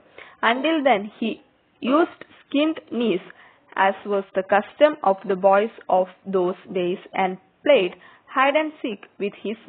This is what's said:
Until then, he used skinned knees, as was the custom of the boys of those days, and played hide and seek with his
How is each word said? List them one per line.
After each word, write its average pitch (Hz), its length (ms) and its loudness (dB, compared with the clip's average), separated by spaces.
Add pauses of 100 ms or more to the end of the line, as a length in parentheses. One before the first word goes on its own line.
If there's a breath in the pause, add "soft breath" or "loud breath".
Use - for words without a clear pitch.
(420 loud breath)
Until 269 400 0
then, 214 320 2
he 226 160 -6 (520)
used 302 420 0 (120)
skinned 311 440 -2 (100)
knees, 214 340 -2 (520 soft breath)
as 196 180 2 (100)
was 202 200 -2 (100)
the 190 80 -2
custom 247 600 2
of 196 220 2
the 190 120 -2
boys 196 380 2 (140)
of 185 200 2 (180)
those 190 340 -2 (120)
days, 180 260 -2 (160)
and 185 240 -2 (240)
played 208 300 4 (360 soft breath)
hide 277 280 0
and 311 180 -2
seek - 320 -10 (120)
with 196 160 -6
his 214 220 -8 (120)